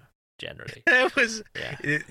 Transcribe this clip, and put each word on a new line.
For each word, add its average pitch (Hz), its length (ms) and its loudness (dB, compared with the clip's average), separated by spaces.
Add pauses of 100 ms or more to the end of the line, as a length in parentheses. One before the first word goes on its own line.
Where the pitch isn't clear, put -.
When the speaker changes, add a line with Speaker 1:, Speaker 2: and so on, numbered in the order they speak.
(380)
Speaker 1:
Generally. - 460 -12
Speaker 2:
<laughs> - 20 -20
It 254 300 4
was, 226 260 2 (140)
Speaker 1:
Yeah. - 240 -8
Speaker 2:
the, 151 180 0 (120)